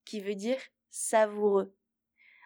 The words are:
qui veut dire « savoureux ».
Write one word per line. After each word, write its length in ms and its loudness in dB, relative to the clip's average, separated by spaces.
qui 160 -10
veut 140 -6
dire « 260 -2
savoureux ». 840 2